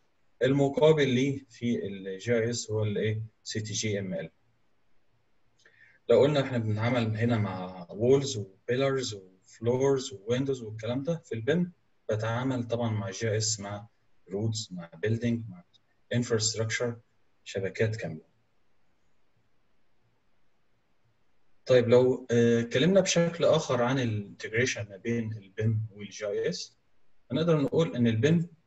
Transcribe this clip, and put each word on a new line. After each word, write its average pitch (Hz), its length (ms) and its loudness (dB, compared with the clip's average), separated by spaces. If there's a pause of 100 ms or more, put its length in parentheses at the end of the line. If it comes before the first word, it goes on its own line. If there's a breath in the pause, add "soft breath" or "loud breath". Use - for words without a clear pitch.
(440)
المقابل 139 640 4
ليه 131 400 0
في 120 380 -4
ال 95 300 -8
جي 117 180 0
اي 113 140 0
اس 117 220 -6
هو 107 120 0
ال 104 140 -2
إيه؟ 107 240 -2 (220)
سي - 160 -8
تي 104 140 -8
جي 104 260 -4
ام 92 140 -6
ال. 92 160 -8 (1800 soft breath)
لو 120 120 8
قلنا 143 200 4
إحنا 127 160 -2
بنتعامل 110 600 0
هنا 120 200 2
مع 90 520 -6
walls 120 480 2
و - 180 -10 (160)
pillars 131 420 -2
و 95 320 -18
floors 127 680 0
و 113 220 -4
windows 135 280 -2
والكلام 113 400 -6
ده، 165 220 -4
في - 100 -8
ال 113 60 -6
بيم 175 300 0 (380)
بتعامل 117 540 -2
طبعًا 117 280 -2
مع 98 180 -4
جي 113 220 -4
اي 107 60 0
اس، - 220 -2
مع 101 280 -10 (420)
roads، 110 420 -4
مع 87 180 -12 (160)
building، 117 340 0 (100)
مع - 140 -18 (520)
infrastructure، 117 800 -2 (500)
شبكات 104 520 -2
كاملة. 80 320 -10 (3500)
طيب، 120 240 6
لو، 127 420 4
آه، 117 280 4
اتكلمنا 160 420 4
بشكل 170 440 0
آخر 139 360 2
عن 131 180 2
ال 107 360 -4
integration 117 540 -4
ما 98 80 -18
بين 117 360 -4
ال - 160 -16
بيم 110 420 -2
وال 101 180 -14
جي 107 180 -8
اي 110 220 -2
اس، - 280 -10 (540)
هنقدر 156 300 2
نقول 156 340 0
إن 120 120 4
ال 110 80 4
بيم 160 320 2 (200)